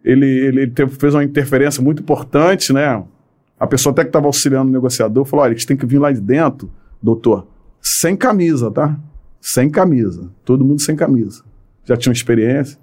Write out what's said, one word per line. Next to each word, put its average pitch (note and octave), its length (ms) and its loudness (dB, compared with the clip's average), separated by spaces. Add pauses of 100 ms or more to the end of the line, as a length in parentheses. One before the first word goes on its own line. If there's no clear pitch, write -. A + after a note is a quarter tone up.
ele, C3 220 4
ele, C3+ 380 0
ele A#2+ 80 -4
teve, C#3 240 -2
fez C#3+ 180 0
uma D3 100 2
interferência C#3+ 580 0
muito D3 200 0
importante, D3+ 720 0
né? C3+ 280 0 (560)
A - 80 -2
pessoa C#3+ 280 0
até D#3+ 100 2
que - 80 -4
tava D3 140 0
auxiliando C3+ 440 0
o C3 40 0
negociador B2 500 0
falou: C#3+ 220 2
"Olha, A#2 80 2
eles A#2 100 -6
têm C#3 140 -2
que C3+ 80 -6
vir C3+ 140 2
lá C#3+ 120 2
de B2 80 -2
dentro, C3 500 -2 (320)
doutor, A2 460 0 (340)
sem - 360 -2
camisa, E3+ 520 0
tá? D3 300 -2 (400)
Sem B2+ 300 0
camisa, A#2 600 0 (140)
todo C3 220 2
mundo D3 160 0
sem D#3+ 160 -2
camisa." B2+ 460 -2 (420)
Já B2 100 0
tinha B2 160 0
experiência. A#2+ 720 0